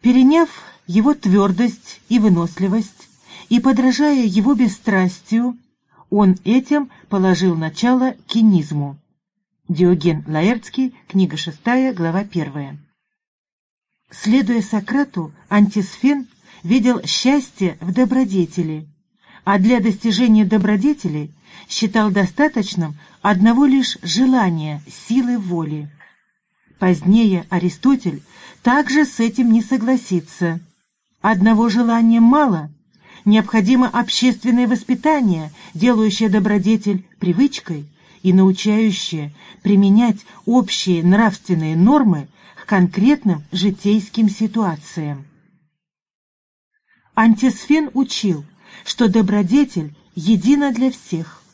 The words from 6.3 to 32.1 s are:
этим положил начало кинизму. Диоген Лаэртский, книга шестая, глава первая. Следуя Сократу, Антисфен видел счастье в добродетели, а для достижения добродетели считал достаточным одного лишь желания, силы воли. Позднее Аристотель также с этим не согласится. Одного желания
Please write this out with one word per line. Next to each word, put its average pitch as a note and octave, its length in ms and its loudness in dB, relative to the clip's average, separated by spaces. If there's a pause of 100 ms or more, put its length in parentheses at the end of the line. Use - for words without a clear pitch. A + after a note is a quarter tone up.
этим C4 460 0 (180)
положил F#3 480 0
начало A#3+ 600 -2 (120)
кинизму. D3+ 720 0 (720)
Диоген E3 580 0
Лаэртский, A3+ 640 -4 (140)
книга F#3+ 300 -2
шестая, B3 560 -4
глава F3 320 -4
первая. C#3+ 520 -8 (1400)
Следуя A#3 480 0
Сократу, G#3 720 -4 (160)
Антисфен G#3 800 0 (340)
видел A#3 420 0
счастье B3+ 800 -2
в F3 100 -6
добродетели, F3+ 960 -2 (560)
а G3 140 0
для A3+ 220 2
достижения G#3+ 680 2
добродетели F#3+ 840 -2 (360)
считал G#3+ 440 -2
достаточным F#3+ 840 -2 (280)
одного A3 420 2
лишь C4 380 0
желания, F3 800 -2 (240)
силы B3 320 -2
воли. D#3 500 -6 (880)
Позднее F#3 720 2
Аристотель F3+ 720 -2 (400)
также C#4 440 0
с - 140 -12
этим A#3 320 0
не A3+ 120 2
согласится. G#3+ 960 -4 (600)
Одного A3 480 2
желания A#3 500 2